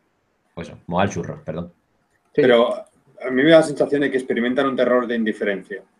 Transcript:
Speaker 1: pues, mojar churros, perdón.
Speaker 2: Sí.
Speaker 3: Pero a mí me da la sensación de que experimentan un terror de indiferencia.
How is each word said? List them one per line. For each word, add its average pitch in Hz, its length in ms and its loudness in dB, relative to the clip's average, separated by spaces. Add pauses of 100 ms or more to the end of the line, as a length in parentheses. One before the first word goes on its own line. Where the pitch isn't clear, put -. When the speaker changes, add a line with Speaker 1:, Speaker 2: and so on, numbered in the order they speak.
(540)
Speaker 1:
pues, 76 180 -14 (140)
mojar 92 240 0
churros, 78 340 -10
perdón. 85 280 -10 (600)
Speaker 2:
Sí. 147 100 2
Speaker 3:
Pero 120 320 4
a - 560 -12
mí 127 120 0
me 156 80 4
da 165 80 10
la 156 60 6
sensación 143 380 -2
de 139 80 -2
que 135 80 -4
experimentan 123 500 -2
un 131 80 -4
terror 123 320 0
de 120 80 -2
indiferencia. 104 680 -4 (160)